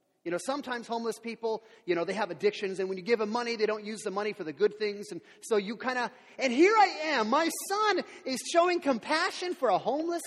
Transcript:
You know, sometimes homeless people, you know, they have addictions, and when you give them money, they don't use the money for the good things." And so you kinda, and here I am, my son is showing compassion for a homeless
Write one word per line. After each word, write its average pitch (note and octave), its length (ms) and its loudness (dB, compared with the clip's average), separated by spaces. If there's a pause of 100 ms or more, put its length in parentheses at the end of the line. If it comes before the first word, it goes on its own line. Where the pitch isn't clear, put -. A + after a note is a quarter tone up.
(240)
You E3+ 80 -4
know, F3 120 0
sometimes B3+ 440 -6
homeless A3+ 320 -4
people, A3 420 -6 (220)
you F3 100 0
know, E3+ 100 0
they F#3 80 -2
have F#3+ 200 -2
addictions, F#3+ 480 0
and F#3+ 80 -2
when F#3+ 100 -4
you F3+ 60 -12
give A3 160 4
them G#3+ 100 -2
money, A#3 240 -2
they G#3+ 100 0
don't G#3+ 200 -2
use G#3+ 180 -8
the G3+ 80 -6
money G#3 220 -2
for F#3+ 120 -10
the D#3 80 -6
good G#3 260 2
things." G#3 340 -4
And E3+ 80 -10 (200)
so - 160 0
you G3+ 200 -2
kinda, B3 340 -4 (280)
and B3+ 140 0
here F4 240 8
I G4+ 100 8 (260)
am, A3 180 2
my D#4+ 180 4 (200)
son G4+ 340 2 (220)
is C4 160 -4 (120)
showing F4 280 4
compassion E4 760 -2
for A#3+ 160 0
a F3+ 80 4
homeless D#4 480 -2